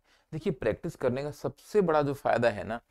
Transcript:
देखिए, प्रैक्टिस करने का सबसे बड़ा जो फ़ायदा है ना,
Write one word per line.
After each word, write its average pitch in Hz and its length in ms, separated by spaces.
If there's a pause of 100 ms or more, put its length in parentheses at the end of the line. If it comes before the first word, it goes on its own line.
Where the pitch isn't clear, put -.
(340)
देखिए, 160 200
प्रैक्टिस - 420
करने 131 280
का 147 80
सबसे - 500
बड़ा 156 200
जो 143 120
फ़ायदा 117 360
है 104 140
ना, 110 280